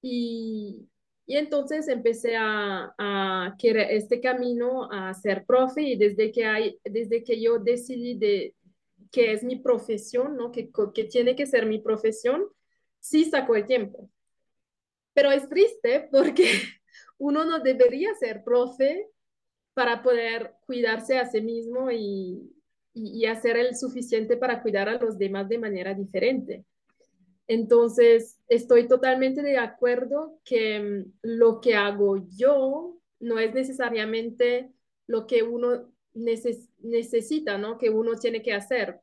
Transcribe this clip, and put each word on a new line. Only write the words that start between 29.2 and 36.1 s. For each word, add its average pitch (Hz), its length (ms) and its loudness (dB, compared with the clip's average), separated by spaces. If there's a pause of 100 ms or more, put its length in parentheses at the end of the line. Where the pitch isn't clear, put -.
de 285 160 2
acuerdo 247 840 -2
que, 220 380 0
mm, 202 320 -6 (100)
lo 226 380 4
que 233 140 4
hago 202 560 2
yo 277 680 2 (240)
no 233 180 -4
es 220 140 0
necesariamente 240 1200 -2 (340)
lo 220 200 -2
que 233 160 2
uno 240 500 -2 (220)